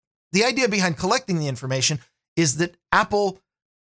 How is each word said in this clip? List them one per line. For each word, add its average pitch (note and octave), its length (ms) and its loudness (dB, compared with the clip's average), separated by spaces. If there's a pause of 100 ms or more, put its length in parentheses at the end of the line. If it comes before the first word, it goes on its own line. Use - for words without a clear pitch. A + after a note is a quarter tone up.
(320)
the G3+ 140 4
idea B3 240 0
behind F#3 280 0
collecting F#3 420 -2
the D3 100 -4
information C3 500 -2 (380)
is D#3+ 200 2
that F3 200 -2 (160)
Apple G3+ 460 0 (560)